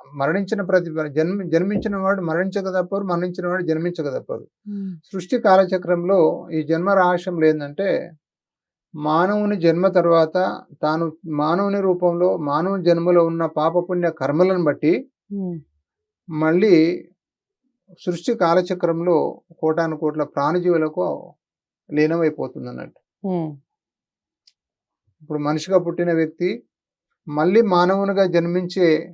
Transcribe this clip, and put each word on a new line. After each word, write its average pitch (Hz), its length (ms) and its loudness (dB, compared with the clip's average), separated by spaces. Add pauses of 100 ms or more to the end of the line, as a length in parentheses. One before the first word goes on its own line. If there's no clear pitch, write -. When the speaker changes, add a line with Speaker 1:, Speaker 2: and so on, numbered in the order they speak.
(140)
Speaker 1:
మరణించిన 180 480 -2
ప్రతి 180 280 0
ప్ర-, 156 220 -6
జన్మ-, 175 360 -2
జన్మించిన 202 480 0
వాడు 190 260 0
మరణించక 185 500 -2
తప్పరు, 185 320 -2
మరణించిన 180 420 -4
వాడు 180 180 -2
జన్మించక 160 440 -2
తప్పదు. 127 360 -8 (220)
Speaker 2:
మ్మ్. 196 240 -10 (140)
Speaker 1:
సృష్టి 190 360 -6
కాలచక్రంలో 185 800 2 (300)
ఈ 156 160 -4
జన్మ 165 300 -2
రహస్యం 180 500 0
ఏంటంటే, 156 440 0 (1080)
మానవుని 190 640 0
జన్మ 165 300 2
తర్వాత 165 480 2 (420)
తాను 165 260 -2 (300)
మానవుని 190 460 0
రూపంలో 180 480 2 (140)
మానవుని 165 420 -2
జన్మలో 170 400 4
ఉన్న 165 280 0
పాపపుణ్య 175 600 0
కర్మలను 175 520 2
బట్టి 147 280 2 (380)
Speaker 2:
మ్మ్. 185 260 -6 (720)
Speaker 1:
మళ్ళీ 170 460 4 (1300)
సృష్టి 175 360 -4
కాలచక్రంలో 175 800 2 (400)
కోటాను 160 400 -2
కోట్ల 151 300 -2
ప్రాణజీవులకు 165 760 -2 (880)
లీనమైపోతుంది 151 800 0
అన్నట్టు. 123 300 -14 (260)
Speaker 2:
మ్మ్. 170 260 -4 (1700)
Speaker 1:
ఇప్పుడు 151 220 -8
మనిషిగా 156 380 0
పుట్టిన 170 340 -2
వ్యక్తి 165 380 0 (760)
మళ్ళీ 170 420 2
మానవునిగా 190 580 2
జన్మించే 175 600 0 (280)